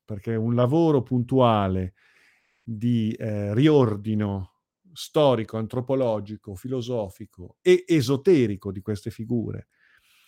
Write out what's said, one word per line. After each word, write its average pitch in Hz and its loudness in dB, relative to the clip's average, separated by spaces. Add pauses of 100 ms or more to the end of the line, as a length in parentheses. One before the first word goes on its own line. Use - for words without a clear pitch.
perché 110 -8
è 113 -2
un 117 0
lavoro 139 4
puntuale 113 2 (680)
di, 113 -2
eh, 104 -6
riordino 107 2 (420)
storico, 123 0
antropologico, 110 -4
filosofico 113 -10
e 180 4
esoterico 131 2
di 98 -12
queste 107 -8
figure, 107 -6 (580)